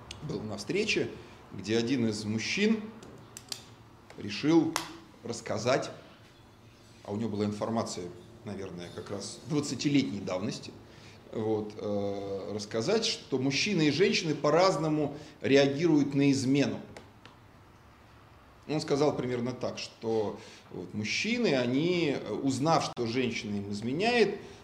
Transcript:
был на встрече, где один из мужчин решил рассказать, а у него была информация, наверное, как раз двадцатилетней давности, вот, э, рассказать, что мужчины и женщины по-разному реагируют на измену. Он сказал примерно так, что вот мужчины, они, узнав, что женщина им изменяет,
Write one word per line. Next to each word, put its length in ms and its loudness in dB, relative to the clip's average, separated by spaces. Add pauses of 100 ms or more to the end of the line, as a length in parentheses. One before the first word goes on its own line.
(240)
был 180 -6
на 160 -8
встрече, 520 -2 (440)
где 240 0
один 300 2
из 180 -2
мужчин 560 0 (1400)
решил 560 2 (500)
рассказать, 640 0 (1160)
а 80 -6
у 20 -4
него 140 -2
была 160 0
информация, 600 -2 (380)
наверное, 500 -10
как 160 -10
раз 380 -8
двадцатилетней 720 0
давности, 520 -4 (600)
вот, 460 -2
э, 760 -4
рассказать, 520 0
что 340 -2
мужчины 480 2
и 40 6
женщины 440 2
по-разному 800 4 (260)
реагируют 720 6
на 160 6
измену. 500 2 (1900)
Он 140 -2
сказал 340 2
примерно 380 -2
так, 240 -6
что 600 -2 (340)
вот 220 -10
мужчины, 640 0
они, 600 2 (260)
узнав, 400 2
что 240 -4
женщина 480 -2
им 160 -4
изменяет, 680 2 (240)